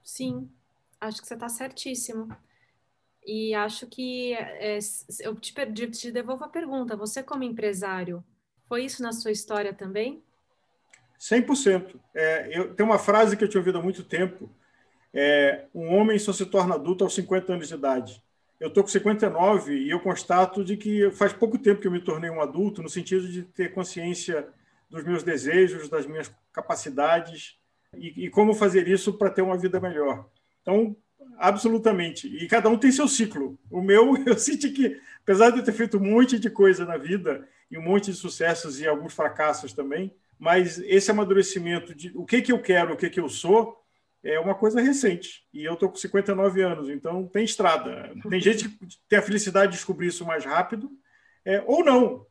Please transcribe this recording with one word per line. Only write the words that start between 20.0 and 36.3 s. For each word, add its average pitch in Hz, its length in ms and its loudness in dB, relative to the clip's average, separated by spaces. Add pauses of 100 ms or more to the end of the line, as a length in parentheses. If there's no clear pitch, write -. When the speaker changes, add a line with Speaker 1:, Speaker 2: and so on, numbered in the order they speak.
Speaker 2:
de 202 100 -2
que 208 360 2
faz 202 200 2
pouco 220 260 0
tempo 202 220 4
que - 80 -4
eu 180 40 0
me 175 100 -2
tornei 165 280 -4
um 160 120 -4
adulto, 175 400 -2
no 156 80 -12
sentido 185 380 -2
de 180 160 -10
ter 175 300 -6
consciência 175 760 -6 (400)
dos 160 140 -12
meus 170 200 -2
desejos, 160 640 2
das 147 180 -2
minhas 151 280 -12 (180)
capacidades 160 1040 -2 (380)
e, 170 300 -10
e 175 40 -8
como 214 240 4
fazer 190 340 4
isso 190 300 2
pra 196 120 2
ter 190 120 0
uma 185 160 0
vida 180 220 -2
melhor. 151 500 -4 (320)
Então, 208 340 2 (420)
absolutamente. 202 920 2
E 165 200 -10
cada 220 220 4
um 226 80 4
tem 254 140 6
seu 277 160 2
ciclo. 147 520 -2 (100)
O 180 120 -4
meu, 220 340 6
<laughs> 269 100 -4
eu 247 120 4
senti 285 340 -2
que, 269 280 -2 (220)
apesar 208 300 6
de 247 80 0
eu - 40 -4
ter 226 100 0
feito 226 240 -2
um 196 60 2
monte 233 360 4